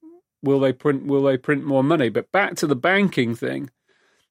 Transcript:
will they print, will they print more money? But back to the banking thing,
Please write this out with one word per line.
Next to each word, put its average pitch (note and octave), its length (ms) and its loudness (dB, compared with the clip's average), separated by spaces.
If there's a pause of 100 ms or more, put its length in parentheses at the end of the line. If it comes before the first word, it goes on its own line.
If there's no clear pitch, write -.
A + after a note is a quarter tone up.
(440)
will C#3 160 2
they C3+ 140 2
print, C#3 320 -2
will C#3 180 0
they C3+ 140 2
print C#3+ 280 -2
more C3+ 180 2
money? C#3+ 260 2
But A2 220 -4
back F#3+ 260 0
to E3 100 -2
the C#3+ 80 2
banking E3 600 0
thing, C3+ 360 -8 (600)